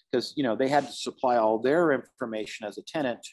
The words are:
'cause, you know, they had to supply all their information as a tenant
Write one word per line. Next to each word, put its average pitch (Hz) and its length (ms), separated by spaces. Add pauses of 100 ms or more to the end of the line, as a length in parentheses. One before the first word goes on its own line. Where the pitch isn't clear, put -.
(100)
'cause, 123 260
you 147 60
know, 113 140
they 131 120
had 143 180
to - 60
supply 123 440
all 110 220
their 147 340
information 110 720
as 104 120
a - 40
tenant 131 400 (100)